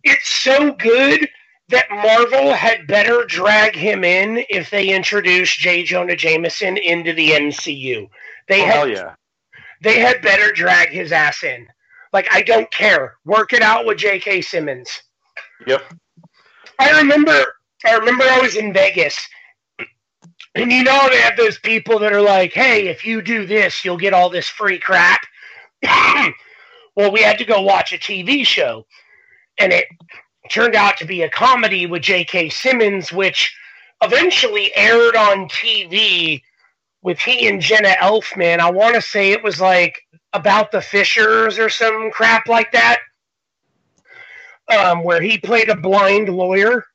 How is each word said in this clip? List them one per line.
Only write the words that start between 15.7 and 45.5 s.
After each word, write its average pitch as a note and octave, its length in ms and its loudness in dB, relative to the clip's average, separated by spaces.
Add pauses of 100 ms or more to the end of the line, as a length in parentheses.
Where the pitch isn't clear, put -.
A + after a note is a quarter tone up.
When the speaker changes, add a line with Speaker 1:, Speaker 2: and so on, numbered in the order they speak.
Speaker 1:
I D4+ 220 4
remember, D4 560 4 (300)
I A3+ 100 4
remember B3 300 2
I C4 160 4
was G#3+ 160 0
in G#3+ 160 -4
Vegas, F#3 440 0 (1400)
and A#3+ 200 -2
you B3+ 100 2
know C4+ 260 4
they B3 120 4
have A#3 160 0
those A3 200 0
people A3+ 420 -2
that G#3 120 0
are G3+ 100 2
like, F#3+ 300 2
"Hey, A3 380 0
if E3 160 -10
you A3 160 -4
do G#3+ 240 -6
this, G3 400 -2
you'll F3+ 100 -4
get F#3 180 -2
all F3+ 160 4
this E3+ 200 -8
free F#3+ 280 -4
crap." F3 440 0 (600)
<clears throat> - 520 0 (600)
Well, G3+ 200 2
we A3 80 2
had G#3+ 160 2
to A#3 80 -8
go G#3 160 0
watch F#3+ 320 0
a E3+ 40 -10
T G3 260 -10
V C4 200 -2
show, A#2+ 420 -2 (720)
and F#3+ 140 0
it F3 160 0 (640)
turned A3 260 0
out G3+ 220 2
to E3 80 -12
be F3 160 -6
a D#3 80 -2
comedy A3 560 2
with E3+ 160 -6
J F3+ 240 0
K E3+ 240 -4
Simmons, G#3 640 -2
which - 420 -2 (480)
eventually A3 720 0
aired A3+ 400 4
on G3+ 320 2
T G#3+ 380 -4
V F3 580 -2 (580)
with F#3 160 -6
he A#3+ 300 -2
and G3 140 -2
Jenna G#3 400 2
Elfman. F#3 580 0
I E3+ 120 2
wanna A3 300 2
say G3 300 0
it G#3+ 100 0
was, F#3 200 -4
like, F3+ 400 0 (320)
about G#3 380 0
the G3+ 100 -2
Fishers G#3+ 800 0
or A3 100 0
some A3 420 -2
crap A3+ 360 0
like A3+ 240 0
that, A#3 280 2 (1700)
um, F3+ 340 2
where E3+ 180 0
he G#3 160 -2
played A3 320 0